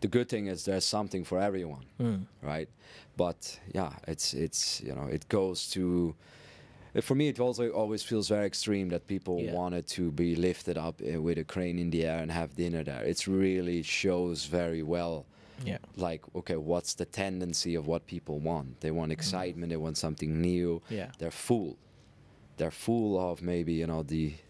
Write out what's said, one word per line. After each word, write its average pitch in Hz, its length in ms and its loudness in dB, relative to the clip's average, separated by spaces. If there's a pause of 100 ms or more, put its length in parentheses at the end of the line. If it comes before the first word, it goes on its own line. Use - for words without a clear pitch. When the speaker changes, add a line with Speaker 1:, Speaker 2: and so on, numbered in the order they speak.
Speaker 1:
the 107 60 0
good 120 220 4
thing 104 180 -2
is 92 180 -6
there's 95 200 0
something 98 380 -2
for 90 160 0
everyone, 87 460 -2 (140)
Speaker 2:
Mm. 104 260 0 (160)
Speaker 1:
right? 76 260 -4 (480)
But - 440 0 (140)
yeah, 90 200 0 (140)
it's, - 260 -2
it's, - 480 0
you 67 140 -6
know, 69 100 -4
it 73 240 -2
goes 95 420 2
to, 87 440 2 (840)
for - 140 2
me, 147 120 4
it 127 120 -2
also 120 300 2
always 107 320 0
feels 107 280 0
very 104 180 4
extreme 98 420 0
that 85 160 -2
people 92 340 -2
Speaker 2:
Yeah. 104 140 -2
Speaker 1:
wanted 87 360 0
to 87 220 0
be 85 240 4
lifted 87 420 2
up, 80 240 -4
uh, 78 200 -2
with 80 160 2
a 80 60 -2
crane 87 340 -2
in 87 140 0
the 82 140 2
air 80 120 0
and 80 140 -4
have 82 240 -2
dinner 85 280 0
there. 67 200 -4
It's 85 240 0
really 92 560 4
shows 87 640 2
very 82 360 0
well, 82 460 -2 (360)
Speaker 2:
Yeah. 104 140 -4 (200)
Speaker 1:
like, 85 260 -2 (120)
okay, 87 220 -2
what's 82 380 0
the 87 100 -2
tendency 90 680 -2
of 78 100 0
what 80 220 0
people 78 320 -6
want? 73 420 -2
They 78 100 0
want 80 200 0
Speaker 2:
Mm. - 80 0
Speaker 1:
excitement, 90 500 -2
they 82 80 -2
want 78 200 -2
something 78 440 0
new. 87 480 2
Speaker 2:
Yeah. 101 300 -6
Speaker 1:
They're 82 100 -4 (200)
full. 104 280 2 (800)
They're 80 140 0
full 110 480 2
of 87 220 -2
maybe, 87 320 0
you 82 140 0
know, 80 160 0
the, 78 300 0 (160)